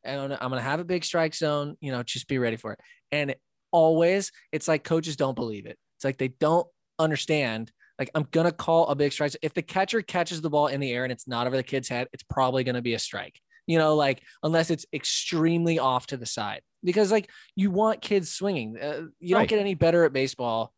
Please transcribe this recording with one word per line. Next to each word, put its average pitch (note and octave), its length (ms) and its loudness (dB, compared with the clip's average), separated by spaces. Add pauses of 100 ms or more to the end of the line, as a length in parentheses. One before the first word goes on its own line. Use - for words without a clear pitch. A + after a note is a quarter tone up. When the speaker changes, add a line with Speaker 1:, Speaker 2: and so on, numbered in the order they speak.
Speaker 1:
and C#3 180 -6 (120)
I'm B2+ 180 -6
gonna B2+ 100 -2
have C#3 200 -2
a F3+ 40 -8
big F3 200 -2
strike D#3+ 300 0
zone, D3 460 -2
you C#3 120 -6
know, B2 100 -4
just - 240 -8
be C3+ 120 -2
ready A#2 180 0
for A2 160 -10
it. - 80 -14 (320)
And C#3+ 240 -2 (340)
always, E3+ 640 4 (180)
it's D#3 160 -4
like D#3 160 2
coaches E3 340 -2
don't C3+ 200 -2
believe G#2+ 300 -8
it. - 120 -16 (180)
It's - 80 -14
like C3+ 140 -2
they C3 100 0
don't D#3+ 380 2 (320)
understand. C#3+ 720 0 (300)
Like, B2+ 160 -4
I'm C3+ 160 0
gonna E3 180 4
call E3 380 2
a C#3+ 80 0
big C#3+ 160 2
strike. D3 300 -2
If D#3+ 120 -4
the F3 80 -2
catcher G3 400 -2
catches E3+ 400 -2
the D#3+ 80 -2
ball D3 160 4
in C#3 140 -2
the C3+ 120 -2
air B2 120 -2
and B2+ 80 -4
it's - 160 -12
not A#2+ 180 -2
over C3 100 0
the C3 60 0
kid's B2+ 260 -4
head, B2+ 240 -4
it's - 120 -20
probably C3 400 0
gonna B2 180 -2
be A#2 120 -2
a A2 40 -4
strike, - 420 -10 (280)
you E3 100 4
know, D#3 160 6
like, C#3 260 2 (220)
unless E3 280 2
it's D#3+ 220 -2
extremely E3 840 0
off B2+ 300 0
to C#3 80 -6
the A#2 100 -10
side, G#2 360 -6 (200)
because, F#3+ 300 2
like, G#3+ 180 0 (240)
you G3 160 2
want G#3+ 320 2
kids G3 300 0
swinging. C3 440 -4
Uh, C#3+ 260 -6 (180)
you F3 160 2
Speaker 2:
Right. G#3+ 60 6
Speaker 1:
don't - 80 2
get G#3+ 100 2
any G3 140 -2
better E3 300 4
at C#3 80 4
baseball B2 640 -2